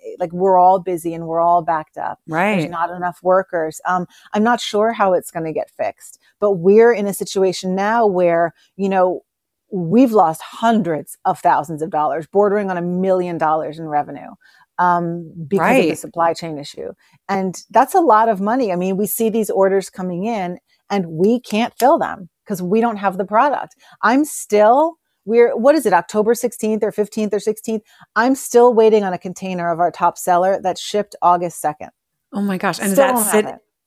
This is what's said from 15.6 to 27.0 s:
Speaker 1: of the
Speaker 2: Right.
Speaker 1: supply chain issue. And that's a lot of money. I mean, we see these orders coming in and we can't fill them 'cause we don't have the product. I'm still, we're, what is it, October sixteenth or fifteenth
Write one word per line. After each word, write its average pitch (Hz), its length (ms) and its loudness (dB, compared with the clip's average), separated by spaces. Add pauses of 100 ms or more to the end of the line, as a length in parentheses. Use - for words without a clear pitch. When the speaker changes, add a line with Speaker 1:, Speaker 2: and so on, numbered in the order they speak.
Speaker 1:
of 185 40 4
the 165 80 2
Speaker 2:
Right. 156 80 -6
Speaker 1:
supply 170 340 -2
chain 160 240 -10
issue. - 360 -12 (360)
And 190 400 -4
that's 254 260 2
a 381 60 4
lot 226 300 6
of 190 100 -2
money. 214 320 -2
I 175 40 -2
mean, 185 200 -2
we 202 100 -2
see 226 220 -2
these 214 220 -2
orders 190 400 2
coming 180 340 -8
in 190 340 -6 (300)
and 202 200 -2
we 202 320 2
can't 220 380 -4
fill 277 200 4
them 160 320 -6 (160)
'cause 185 160 -6
we 185 180 0
don't 233 160 0
have 196 220 -4
the 202 80 -4
product. 240 480 0 (260)
I'm 262 240 2
still, 254 720 2 (320)
we're, 233 280 4
what 254 200 4
is 285 100 0
it, 208 80 2
October 214 420 0
sixteenth 220 480 -4
or 208 100 -2
fifteenth 208 420 -4